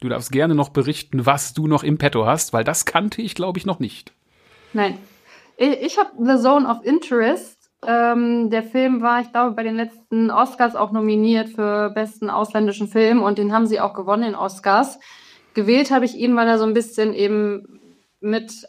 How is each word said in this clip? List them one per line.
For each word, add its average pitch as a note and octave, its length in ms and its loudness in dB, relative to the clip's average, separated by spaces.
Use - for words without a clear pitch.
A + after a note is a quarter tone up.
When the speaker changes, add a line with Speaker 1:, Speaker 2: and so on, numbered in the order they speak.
Speaker 1:
du B2+ 80 -6
darfst A#2+ 220 -6
gerne D3+ 240 2
noch D3 140 2
berichten, C3+ 580 -2
was C#3 280 0
du D#3 120 -2
noch D3+ 160 2
im D3+ 160 0
Petto B2 260 0
hast, C#3+ 280 0
weil A2+ 120 0
das D#3 200 -2
kannte - 360 -2
ich, A3+ 140 -8
glaub F3+ 220 -4
ich, F#3 100 -8
noch F3+ 140 -4
nicht. - 320 -10
Speaker 2:
Nein. G3+ 260 -2
Ich, C#4 240 0
ich E4+ 160 -4
hab - 180 0
The B3 240 2
Zone C4+ 280 4
of A#3 160 -4
Interest. C4+ 720 0
Ähm, A#3 640 0
der A3 120 0
Film B3+ 400 0
war, A#3+ 180 2
ich A#3+ 120 -8
glaube, A#3+ 220 0
bei A3+ 80 -6
den A3+ 140 -4
letzten A3+ 540 -2
Oscars A#3+ 440 0
auch G#3 180 -2
nominiert A3 580 2
für G#3 400 -2
besten G#3+ 400 -6
ausländischen G#3 580 -2
Film A3 340 4
und G3+ 160 0
den G#3 140 0
haben A3+ 140 2
sie G#3+ 140 0
auch G3 140 -2
gewonnen, G3 280 -2
den A3 120 -4
Oscars. G3 640 0
Gewählt B3 360 2
habe B3+ 140 4
ich B3 120 -4
ihn, A#3+ 200 0
weil A#3 120 2
er A3+ 100 4
so A3 60 0
ein A3 100 2
bisschen A3 380 -2
eben G3+ 680 -2
mit A3 480 -6